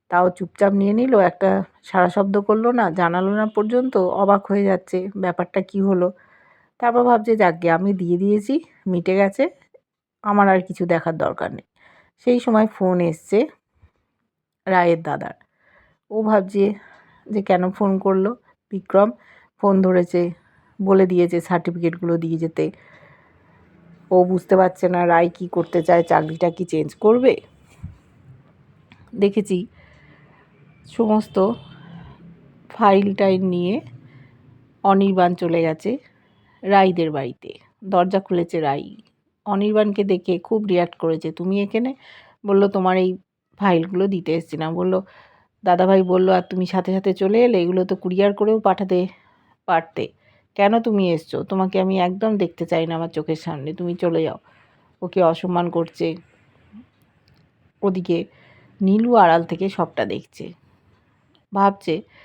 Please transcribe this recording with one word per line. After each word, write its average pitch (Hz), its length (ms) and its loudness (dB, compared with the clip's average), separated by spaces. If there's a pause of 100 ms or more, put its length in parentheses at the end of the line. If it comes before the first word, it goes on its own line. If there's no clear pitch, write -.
(100)
তাও 180 200 2
চুপচাপ 196 440 -2
নিয়ে 202 200 0
নিল, 254 260 0
একটা 190 300 2 (320)
সাড়া 180 280 0
শব্দ 196 300 -2
করলো 220 320 0
না, 240 180 0
জানালো 180 440 -2
না 214 120 -2
পর্যন্ত, 233 480 -2 (200)
অবাক 196 320 4
হয়ে 202 180 0
যাচ্ছে 185 340 -2 (180)
ব্যাপারটা 180 460 -4
কি 196 180 -8
হলো। 190 280 2 (720)
তারপর 240 240 2
ভাবছে, 226 320 2
"যাকগে, 170 340 2
আমি 180 240 0
দিয়ে 175 240 -2
দিয়েছি, 208 360 0 (320)
মিটে 185 300 -2
গেছে, 196 280 2 (800)
আমার 202 240 4
আর 185 140 4
কিছু 185 240 -8
দেখার 165 300 -2
দরকার - 380 -4
নেই।" - 120 -16 (600)
সেই 247 140 2
সময় 220 280 2
ফোন 185 320 0
এসছে 170 380 -2 (1300)
রায়ের 175 360 2
দাদার। 151 340 -8 (760)
ও 214 120 -8
ভাবছে 202 420 2 (640)
যে 214 160 -4
কেন 180 280 2
ফোন 196 280 0
করলো, 190 320 0 (420)
বিক্রম 196 360 2 (540)
ফোন 196 200 2
ধরেছে, 180 380 2 (580)
বলে 190 280 4
দিয়েছে 175 340 0
সার্টিফিকেটগুলো 170 800 -4
দিয়ে 165 200 -4
যেতে। 160 260 -4 (1500)
ও 185 140 4
বুঝতে 185 320 0
পারছে 185 320 2
না 175 180 0
রায় 175 240 4
কী 175 180 -14
করতে 170 340 -2
চায়, 170 200 4
চাকরিটা 165 480 0
কি 170 140 -8
চেঞ্জ 156 300 -4
করবে। 240 380 4 (1800)
দেখেছি 202 460 -2 (1300)
সমস্ত 214 480 -2 (1300)
ফাইল 202 440 2
টাইল 190 340 0
নিয়ে 180 260 -2 (1080)
অনির্বাণ 196 500 4
চলে 170 280 -2
গেছে 160 280 -4 (720)
রাইদের 190 480 2
বাড়িতে। 135 400 -10 (340)
দরজা 190 360 0
খুলেছে 175 400 -4
রাই, 143 240 -4 (640)
অনির্বাণকে 208 580 0
দেখে 185 340 -2
খুব 220 260 -4
রিয়্যাক্ট 175 320 -2
করেছে, 160 360 -4
"তুমি 185 280 -4
এখানে?" 226 300 -4 (540)
বলল, 196 240 2
"তোমার 185 280 0
এই 185 140 2 (500)
ফাইলগুলো 185 480 0
দিতে 180 260 -4
এসেছিলাম।" 160 400 -8
বলল, 180 200 -2 (720)
"দাদাভাই 185 380 4
বলল 185 280 2
আর 180 180 2
তুমি 185 180 -4
সাথে 185 260 -4
সাথে 190 220 -2
চলে 196 300 0
এলে, 233 160 2
এগুলো 180 240 0
তো 190 120 -4
কুরিয়ার 190 380 0
করেও 214 260 0
পাঠাতে 185 380 0 (680)
পারতে, 165 360 -2 (520)
কেন 202 240 2
তুমি 214 320 0
এসছো? 156 320 -6
তোমাকে 190 360 -2
আমি 190 180 0
একদম 190 380 -2
দেখতে 175 300 -4
চাই 165 200 -2
না 165 100 -6
আমার 165 140 -6
চোখের 156 340 -6
সামনে, 151 280 -10
তুমি 175 220 -8
চলে 170 280 -2
যাও।" - 160 -6 (640)
ওকে 180 200 -4
অসম্মান 175 480 0
করছে। 170 360 -4 (1800)
ওদিকে 185 340 -2 (640)
নীলু 214 360 2
আড়াল 170 280 6
থেকে 170 240 -6
সবটা 160 360 -4
দেখছে, - 400 -12 (1080)
ভাবছে 196 420 0 (300)